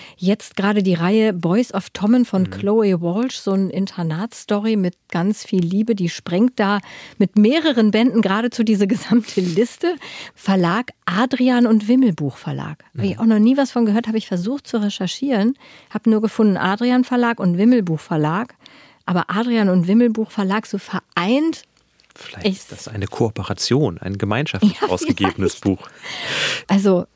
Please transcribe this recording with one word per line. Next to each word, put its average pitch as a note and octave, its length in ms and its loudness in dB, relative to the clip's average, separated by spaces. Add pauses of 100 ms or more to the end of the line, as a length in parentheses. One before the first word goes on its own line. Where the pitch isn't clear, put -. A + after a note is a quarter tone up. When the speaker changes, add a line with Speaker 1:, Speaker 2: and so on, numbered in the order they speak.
(160)
Speaker 1:
Jetzt - 400 -2
gerade G3+ 260 2
die F#3 120 2
Reihe G#3 380 2
Boys F3+ 400 0
of G3 180 -6
Tommen A#3 340 2
von F#3+ 180 0
Speaker 2:
Mhm. F#3 80 -2
Speaker 1:
Chloe G3 500 0
Walsh, F#3+ 360 -4
so - 160 -4
eine F#3+ 180 0
Internatsstory G3 1040 -4
mit F3+ 220 -2 (160)
ganz F#3 320 -2
viel F#3 180 0
Liebe, G#3 320 0
die F#3+ 140 -2
sprengt G3 500 -2
da G3+ 220 0 (380)
mit G3 200 2
mehreren A#3+ 540 4
Bänden A3+ 280 2
geradezu A3 440 0
diese G#3 240 2
gesamte A3 520 0
Liste. G3+ 540 -2 (400)
Verlag F#3+ 560 0 (140)
Adrian B3 640 2
und G#3+ 180 2
Wimmelbuch G#3 500 2
Verlag. D3 460 -10 (140)
Hab - 80 -4
ich G3 100 -2
Speaker 2:
Mhm. - 60 -10
Speaker 1:
auch A3+ 60 0
noch A3 120 6
nie A#3 180 6
was C#4 140 0
von A#3 160 0
gehört, A3 220 0
habe A3 100 -2
ich G#3+ 80 -4
versucht G3+ 400 -4
zu A3 160 -2
recherchieren, G#3 720 -2 (360)
habe A3 200 0
nur G#3+ 100 4
gefunden G#3+ 360 2
Adrian A#3+ 480 2
Verlag A#3+ 340 0
und F3 200 0
Wimmelbuch G3+ 420 4
Verlag. E3 560 -2 (500)
Aber F3+ 220 0
Adrian A3+ 400 0
und F3+ 180 2
Wimmelbuch A3 460 2
Verlag G3+ 340 -2
so G3+ 120 -6
vereint. B3+ 840 -2 (580)
Speaker 2:
Vielleicht - 280 -6
Speaker 1:
Ich F#3+ 80 0
Speaker 2:
ist - 160 -18
das - 160 -14
eine G#2 180 -6
Kooperation, A2 920 -2
ein G2 200 -8
gemeinschaftlich B2 640 0
Speaker 1:
Ja, G#4 60 0
Speaker 2:
ausgegebenes - 640 -2
Speaker 1:
vielleicht. - 80 -14
Speaker 2:
Buch. F#2+ 260 -2 (800)
Speaker 1:
Also F#3+ 500 2